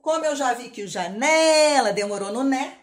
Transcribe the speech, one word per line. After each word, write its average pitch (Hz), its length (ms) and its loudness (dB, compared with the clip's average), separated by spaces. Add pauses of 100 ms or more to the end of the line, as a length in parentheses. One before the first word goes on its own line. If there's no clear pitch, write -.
Como 311 240 -2
eu 302 100 0
já 269 180 -2
vi 240 160 -8
que 214 140 -14
o 202 40 -10
janela 277 1040 2
demorou 202 380 -4
no 233 120 -4
né, 269 400 -2